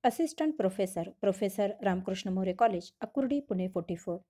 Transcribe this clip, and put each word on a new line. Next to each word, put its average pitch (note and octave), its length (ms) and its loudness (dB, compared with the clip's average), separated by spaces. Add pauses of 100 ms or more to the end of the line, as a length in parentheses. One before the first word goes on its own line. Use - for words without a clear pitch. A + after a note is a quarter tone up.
Assistant D#4 500 2
Professor, F#3 460 0 (180)
Professor G3+ 460 2 (180)
रामकृष्ण F#3+ 480 0
मोरे F#3+ 280 0
College, F#3 240 2 (160)
अकुर्डी, C4+ 380 0 (100)
पुणे F#3 240 0
forty-four. E3+ 440 -4 (120)